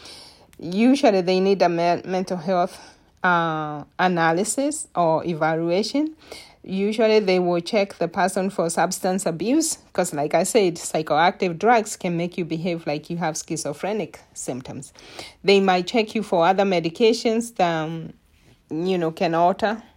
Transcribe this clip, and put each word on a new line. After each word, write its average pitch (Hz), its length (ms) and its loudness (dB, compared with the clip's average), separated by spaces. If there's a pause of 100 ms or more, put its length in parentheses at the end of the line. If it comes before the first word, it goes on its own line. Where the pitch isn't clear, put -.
(580)
usually 220 640 4
they 185 200 2
need 190 220 2
a 175 60 6
me-, 170 360 0
mental 185 320 -4
health, 180 420 -2 (440)
uh, 160 600 0 (140)
analysis 185 960 0
or 160 300 2
evaluation. 170 920 0 (480)
Usually 214 560 2
they 185 180 2
will 175 220 2
check 196 340 -2
the 170 140 -4
person 185 420 0
for 170 180 -2
substance 185 580 -2
abuse, 208 520 0 (140)
'cause 180 200 -2
like 147 220 -2
I 165 80 4
said, 190 320 2
psychoactive 160 840 0
drugs 214 400 2
can 175 200 -4
make 175 200 -4
you 175 80 -4
behave 165 420 -6
like 156 240 -6
you 170 80 -4
have 160 180 -4
schizophrenic 165 840 -6 (140)
symptoms. 139 580 -10 (520)
They 196 160 6
might 185 260 2
check 220 280 -2
you 220 80 -2
for 170 240 0
other 190 180 2
medications 220 920 0
that, 165 280 0
um, 160 280 -10 (580)
you 180 280 -2
know, 165 140 0
can 165 220 -2
alter 196 480 0 (140)